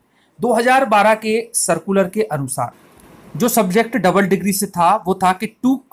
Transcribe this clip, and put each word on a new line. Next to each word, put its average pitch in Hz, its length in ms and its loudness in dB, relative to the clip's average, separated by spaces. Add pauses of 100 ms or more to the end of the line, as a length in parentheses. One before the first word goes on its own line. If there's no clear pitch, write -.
(380)
दो 233 160 0
हज़ार 254 320 2
बारह 214 300 4
के 220 380 -4
circular 190 540 0
के 214 140 -4
अनुसार 139 500 -6 (640)
जो 190 140 0
subject 226 480 0
double 185 300 2
degree 190 260 -2
से 196 140 -4
था 175 280 2 (120)
वो 185 80 0
था 185 200 0
कि 185 120 -8 (180)
to 262 100 2 (180)